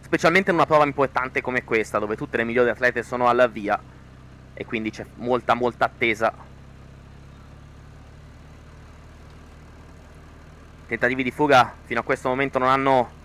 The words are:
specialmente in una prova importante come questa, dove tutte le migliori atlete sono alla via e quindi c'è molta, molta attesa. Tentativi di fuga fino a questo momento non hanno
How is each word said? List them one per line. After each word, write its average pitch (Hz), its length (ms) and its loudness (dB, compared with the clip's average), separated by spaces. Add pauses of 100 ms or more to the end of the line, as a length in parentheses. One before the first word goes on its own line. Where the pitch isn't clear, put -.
specialmente 175 480 2
in 180 80 2
una 156 80 4
prova 147 220 4
importante 135 560 -2
come 127 220 -4
questa, 110 340 -2
dove 107 180 -4
tutte 143 220 -6
le 117 60 0
migliori 120 260 2
atlete 120 320 -2
sono 123 260 -2
alla 120 180 4
via 104 320 -2 (760)
e 104 100 -12
quindi 110 260 -6
c'è 107 140 -14 (120)
molta, 123 360 -2
molta 120 320 0
attesa. 113 480 -2 (4000)
Tentativi 127 360 -2
di 123 80 -2
fuga 135 440 4 (100)
fino 117 160 -6
a - 20 -6
questo 131 280 -4
momento 135 280 -2
non 127 100 2
hanno 135 420 2 (140)